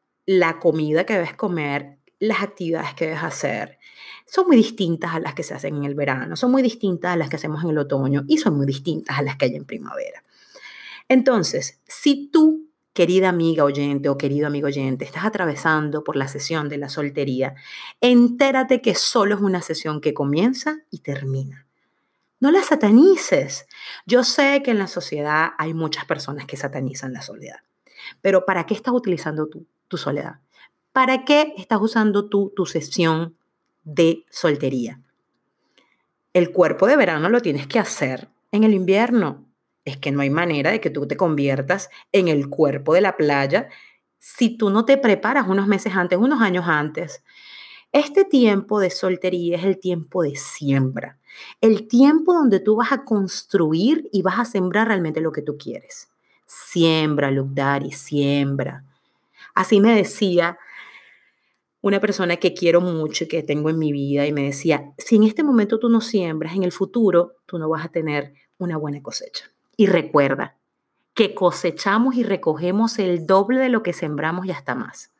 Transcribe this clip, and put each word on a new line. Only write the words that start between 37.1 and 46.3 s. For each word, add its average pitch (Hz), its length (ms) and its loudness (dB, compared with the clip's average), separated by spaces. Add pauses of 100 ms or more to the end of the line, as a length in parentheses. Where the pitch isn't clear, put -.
lo 240 120 2
tienes 139 260 -4
que 233 120 -2
hacer 131 500 -4 (240)
en 214 120 4
el 214 100 6
invierno. 196 720 0 (400)
Es 139 140 -12
que 147 120 -6
no 143 120 0
hay 139 80 0
manera 156 400 0
de 220 100 -2
que - 100 -4
tú 143 160 -6
te 139 100 -6
conviertas 143 760 -2 (220)
en 190 160 2
el 139 200 0
cuerpo 139 460 0
de 185 80 6
la 190 140 0
playa 143 520 0 (500)
si 233 380 0
tú 208 140 0
no 226 160 2
te 277 100 6
preparas 233 500 2
unos 196 200 0
meses 196 280 0
antes, 180 240 0
unos 254 220 2